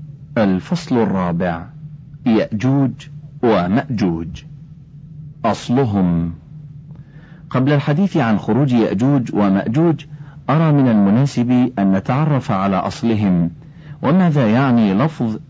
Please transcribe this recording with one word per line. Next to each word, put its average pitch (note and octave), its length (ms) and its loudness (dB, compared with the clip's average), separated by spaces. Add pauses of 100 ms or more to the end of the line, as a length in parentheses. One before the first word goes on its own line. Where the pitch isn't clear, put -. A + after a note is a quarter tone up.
(380)
الفصل A2 580 0
الرابع، F2+ 680 -2 (640)
يأجوج A#2 640 2 (520)
ومأجوج. G2 1000 0 (1040)
أصلهم. G2 880 0 (1160)
قبل C3 220 2
الحديث D3+ 440 2
عن A2+ 220 2
خروج B2 340 0
يأجوج A#2+ 600 2
ومأجوج، G#2+ 720 2 (460)
أرى D#3 220 4
من C#3 160 4
المناسب A#2+ 880 2
أن G2 140 2
نتعرف C3 580 0
على G2 260 0
أصلهم، F#2+ 720 0 (520)
وماذا D3 480 2
يعني A#2 440 4
لفظ A#2+ 440 -2 (120)